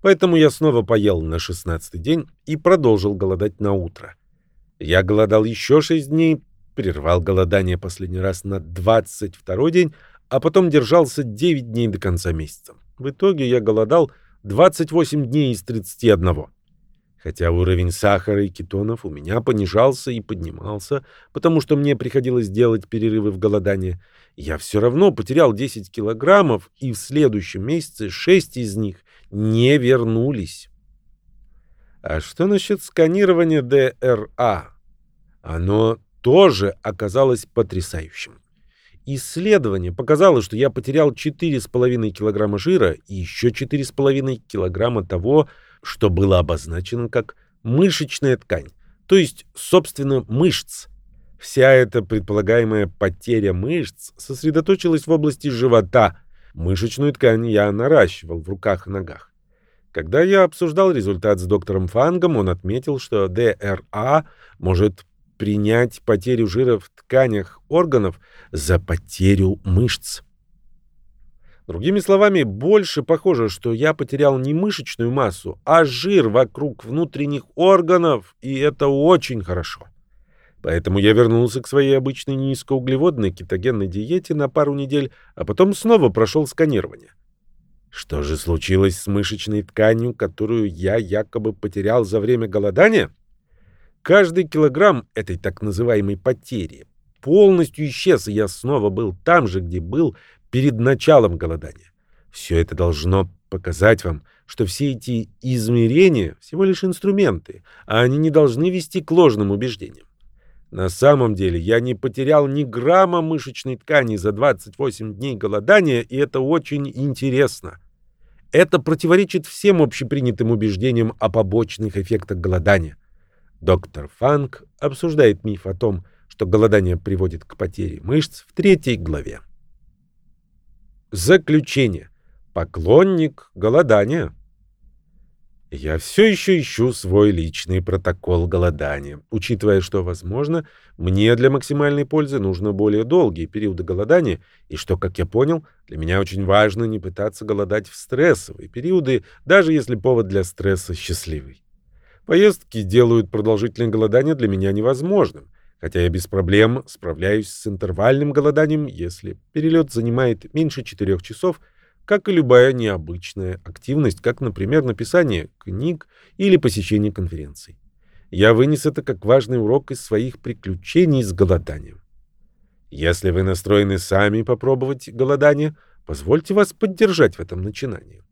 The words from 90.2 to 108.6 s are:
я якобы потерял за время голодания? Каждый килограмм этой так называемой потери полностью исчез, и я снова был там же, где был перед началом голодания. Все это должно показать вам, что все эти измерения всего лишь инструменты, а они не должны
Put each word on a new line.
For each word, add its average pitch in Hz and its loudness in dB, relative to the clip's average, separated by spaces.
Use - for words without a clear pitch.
я 92 -4
якобы 107 -4
потерял 104 -2
за 101 -2
время 113 0
голодания? 107 2
Каждый 180 2
килограмм 151 2
этой 98 -6
так 92 -8
называемой 104 -2
потери - -8
полностью 175 4
исчез, 143 0
и 104 -8
я 104 0
снова 120 -2
был 98 -4
там 165 2
же, 95 -4
где 87 -6
был 120 -2
перед 127 0
началом 120 4
голодания. 80 -10
Все - -4
это 82 0
должно 87 0
показать 92 0
вам, 78 -6
что - -4
все 135 -4
эти 117 -8
измерения 120 2
всего 180 -4
лишь 190 0
инструменты, 185 -2
а 110 0
они 127 2
не 156 0
должны 147 2